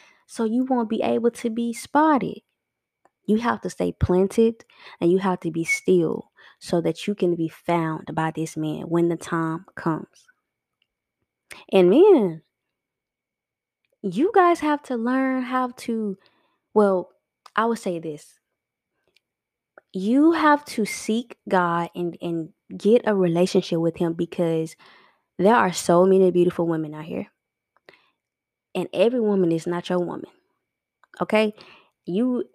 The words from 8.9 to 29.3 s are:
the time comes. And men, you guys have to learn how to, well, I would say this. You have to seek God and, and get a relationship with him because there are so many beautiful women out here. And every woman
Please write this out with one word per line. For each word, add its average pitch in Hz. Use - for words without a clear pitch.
the 170
time 165
comes. -
And 185
men, 233
you 214
guys 349
have 294
to 254
learn 262
how 254
to, 220
well, 196
I 220
would 233
say 175
this. 156
You 254
have 302
to -
seek -
God 170
and, 175
and 165
get 208
a 214
relationship 180
with 165
him 170
because 165
there 202
are 196
so 175
many 190
beautiful 175
women 160
out 156
here. 185
And 180
every 233
woman 196